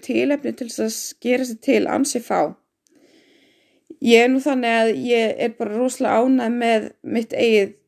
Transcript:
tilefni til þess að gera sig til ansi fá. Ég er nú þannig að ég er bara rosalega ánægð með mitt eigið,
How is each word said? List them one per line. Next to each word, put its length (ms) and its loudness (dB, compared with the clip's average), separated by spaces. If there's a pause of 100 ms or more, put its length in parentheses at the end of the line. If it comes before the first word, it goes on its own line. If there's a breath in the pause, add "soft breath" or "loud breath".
tilefni 560 -2
til 100 -10
þess 160 -6 (300)
að 100 -20
gera 240 0
sig 160 -12
til 240 2
ansi 360 -2
fá. 300 -2 (1500 soft breath)
Ég 220 6
er 40 2
nú 120 0
þannig 400 0
að 100 2 (160)
ég 380 0
er 120 -6
bara 200 -6
rosalega 440 0
ánægð 380 0
með 280 0 (280)
mitt 180 -4
eigið, 380 2 (160)